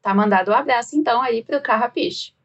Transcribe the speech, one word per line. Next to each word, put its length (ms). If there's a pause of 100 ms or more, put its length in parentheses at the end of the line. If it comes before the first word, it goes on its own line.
Tá 120
mandado 380
um 40
abraço, 420
então, 240
aí 200
pro 200
Carrapicho. 840